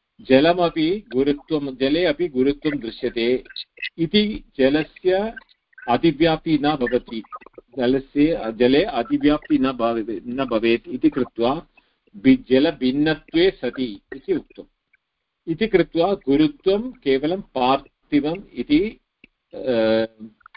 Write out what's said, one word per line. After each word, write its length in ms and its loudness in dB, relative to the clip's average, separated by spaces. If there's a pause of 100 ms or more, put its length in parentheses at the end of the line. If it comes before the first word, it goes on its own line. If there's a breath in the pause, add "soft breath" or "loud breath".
(200)
जलमपि 920 2
गुरुत्वं, 640 -2
जले 280 0
अपि 240 -2
गुरुत्वं 500 -2
दृश्यते 680 -4 (540)
इति 460 0 (140)
जलस्य 760 0 (540)
अतिव्याप्ति 760 0
न 140 0
भवति। 460 -4 (560)
जलस्य, 800 0
जले 280 4
अतिव्याप्ति 760 0
न 140 0
भवे-, 540 -4
न 180 -6
भवेत् 440 0
इति 220 0
कृत्वा 560 -4 (500)
बि-, 340 2
जलभिन्नत्वे 1000 0
सति 500 -8 (160)
इति 180 -6
उक्तम्। 320 -10 (840)
इति 180 -2
कृत्वा 460 2
गुरुत्वं 800 0
केवलं 480 -2
पार्थिवम् 1000 -2 (100)
इति, 480 0 (540)
अ, 520 0 (500)